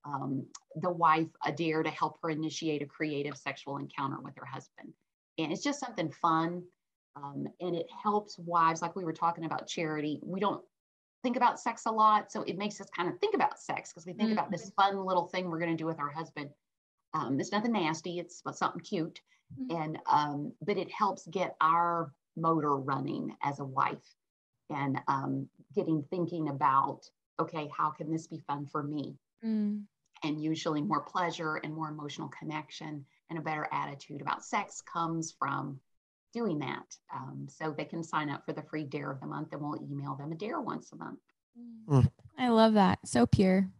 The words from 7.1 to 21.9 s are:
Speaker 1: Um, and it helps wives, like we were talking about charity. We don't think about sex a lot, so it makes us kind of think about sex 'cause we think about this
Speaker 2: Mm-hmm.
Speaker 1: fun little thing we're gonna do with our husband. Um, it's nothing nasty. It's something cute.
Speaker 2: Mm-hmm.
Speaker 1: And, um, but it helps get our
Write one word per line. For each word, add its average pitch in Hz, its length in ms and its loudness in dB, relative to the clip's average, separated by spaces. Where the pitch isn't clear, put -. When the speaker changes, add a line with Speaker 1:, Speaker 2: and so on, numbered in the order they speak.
Speaker 1:
Um, 139 320 -6
and 175 160 -2
it - 120 -4
helps 208 360 0
wives, 165 420 4
like 170 140 -4
we 196 80 -4
were 160 100 -2
talking 170 320 0
about 151 220 -4
charity. 151 560 -2
We 190 160 -4
don't 202 240 0
think 247 120 0
about 240 240 4
sex 226 280 -4
a 226 40 2
lot, 214 400 6
so - 120 -4
it - 140 -4
makes 208 220 -4
us 196 160 -12
kind 175 140 0
of - 100 -6
think 427 160 2
about - 240 2
sex - 320 -6
'cause 170 140 -18
we 175 80 -8
think 214 180 2
about 208 200 0
this 170 180 -6
Speaker 2:
Mm-hmm. 196 280 4
Speaker 1:
fun 190 80 -2
little 185 220 2
thing 185 220 -2
we're 165 100 -2
gonna 165 160 2
do 160 120 -2
with 160 120 -2
our 143 100 -2
husband. 147 420 -8
Um, 135 260 0
it's - 120 -2
nothing 214 200 2
nasty. 175 480 0
It's - 220 -10
something - 280 0
cute. 160 380 -4
Speaker 2:
Mm-hmm. 254 220 -4
Speaker 1:
And, 156 260 -4
um, 147 540 2
but 190 160 0
it 180 140 -4
helps 196 360 0
get 175 340 -2
our 170 520 4